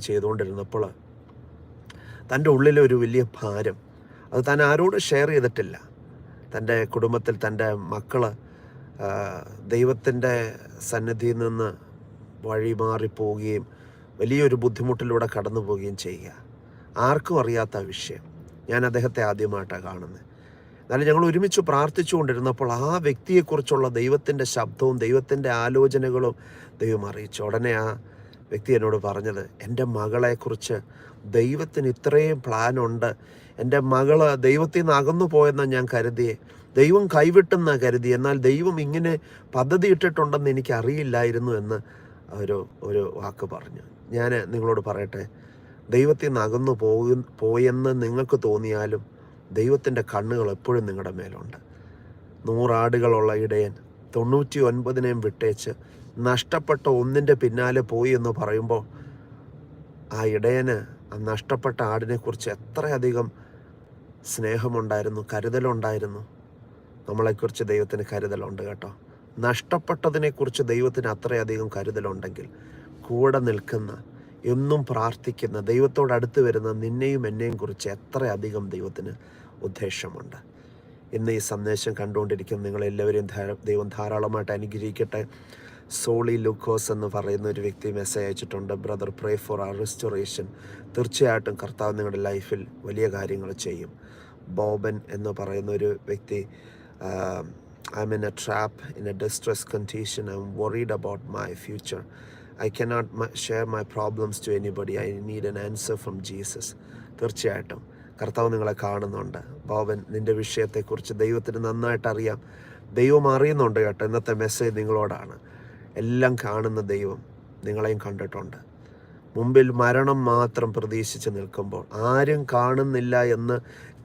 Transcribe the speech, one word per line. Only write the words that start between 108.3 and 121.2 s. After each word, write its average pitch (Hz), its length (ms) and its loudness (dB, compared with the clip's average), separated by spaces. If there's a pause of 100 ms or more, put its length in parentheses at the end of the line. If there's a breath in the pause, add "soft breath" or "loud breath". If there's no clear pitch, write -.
നിങ്ങളെ 107 200 0 (100)
കാണുന്നുണ്ട്. 98 580 -6 (280)
ബോബൻ, 104 300 -2 (140)
നിൻ്റെ 110 280 0
വിഷയത്തെക്കുറിച്ച് 110 720 -4 (100)
ദൈവത്തിന് 113 420 0
നന്നായിട്ട് 117 460 -2
അറിയാം. 107 280 -2 (600 loud breath)
ദൈവം 143 340 8
അറിയുന്നുണ്ട് 131 520 4
കേട്ടോ. 104 240 -2
ഇന്നത്തെ 113 240 -2 (100)
മെസ്സേജ് 110 360 0
നിങ്ങളോടാണ്. 107 560 -2 (680 loud breath)
എല്ലാം 123 320 2 (100)
കാണുന്ന 110 380 -2 (120)
ദൈവം 101 260 -4 (460)
നിങ്ങളെയും 107 400 -2
കണ്ടിട്ടുണ്ട്. 98 520 -10 (760 loud breath)
മുമ്പിൽ 127 320 8 (140)
മരണം 135 380 4 (100)
മാത്രം 120 480 2
പ്രതീക്ഷിച്ച് 110 600 -4